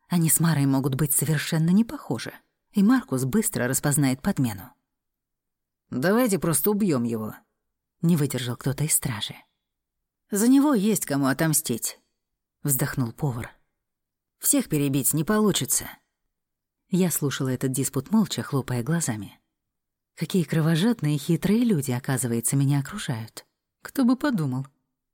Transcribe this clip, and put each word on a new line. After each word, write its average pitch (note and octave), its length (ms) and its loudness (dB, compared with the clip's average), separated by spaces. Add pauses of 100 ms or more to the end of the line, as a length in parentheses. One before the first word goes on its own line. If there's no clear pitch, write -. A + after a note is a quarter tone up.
Они E3 220 2
с - 100 2
Марой D#3 260 2
могут C3+ 300 0
быть D3 180 0
совершенно D#3 580 0
не G#3 120 6
похожи, A3+ 500 -8 (380)
и G#3 100 2
Маркус G3+ 440 2
быстро B2+ 420 0
распознает C3+ 540 0
подмену». A#2 520 -2 (1160)
«Давайте F#3+ 500 2
просто E3+ 320 0
убьём F#3 320 0
его», A2 320 -4 (680)
не E3+ 140 4
выдержал C3 400 -2
кто-то C#3 300 -4
из - 80 0
стражи. - 420 -4 (960)
«За G#3 160 2
него C#4 260 6
есть G#3 320 2
кому C#3 200 0
отомстить», C3+ 760 0 (640)
вздохнул C3 480 -2
повар. A#2+ 400 -6 (880)
«Всех - 300 0
перебить C#3+ 440 0
не D3+ 120 0
получится». G#3+ 640 0 (1000)
Я F3+ 240 -2
слушала C3+ 380 -4
этот B2+ 240 -4
диспут C3 380 -4
молча, G3+ 300 0
хлопая B2 420 -4
глазами. A#2+ 540 -4 (760)
«Какие E3+ 280 -2
кровожадные D#3+ 760 0
и - 20 -8
хитрые G3 460 2
люди, D3+ 260 0
оказывается, B2 640 -2
меня C#3 240 2
окружают. C3+ 680 -8 (360)
Кто - 240 -2
бы B3 100 4
подумал». D#3 500 -2 (480)